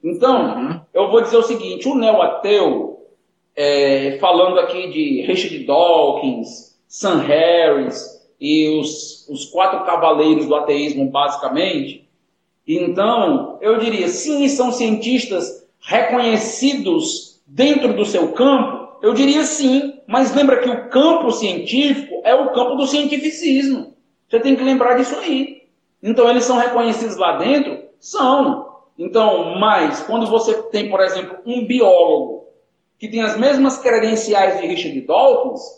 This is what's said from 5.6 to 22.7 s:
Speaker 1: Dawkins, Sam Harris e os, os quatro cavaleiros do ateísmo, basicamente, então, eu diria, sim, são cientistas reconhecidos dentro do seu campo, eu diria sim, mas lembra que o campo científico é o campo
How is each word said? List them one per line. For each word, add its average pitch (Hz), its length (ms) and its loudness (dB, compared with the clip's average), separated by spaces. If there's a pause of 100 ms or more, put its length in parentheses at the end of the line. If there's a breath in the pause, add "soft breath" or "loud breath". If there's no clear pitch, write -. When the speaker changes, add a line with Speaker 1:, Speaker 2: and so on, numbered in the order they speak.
Speaker 1:
Dawkins, 147 1200 0
Sam 185 320 -4
Harris 151 1080 0 (140)
e 151 400 2
os, - 480 -12
os 139 180 -12
quatro - 380 0
cavaleiros 156 640 2
do 147 80 0
ateísmo, 143 560 -2
basicamente, 143 960 -4 (580)
então, 180 960 -2
eu 220 180 2
diria, 208 300 -2
sim, 285 400 -2
são 247 240 0
cientistas 226 960 -4 (720)
reconhecidos - 1080 -4
dentro 240 480 0
do 202 100 -2
seu 165 280 -2
campo, - 560 0 (140)
eu 220 120 2
diria 277 300 2
sim, 277 640 -2
mas 254 280 0
lembra 269 240 4
que 247 100 0
o - 200 -6
campo 302 420 2
científico 220 960 -2
é 233 100 4
o 277 180 0
campo 247 220 -2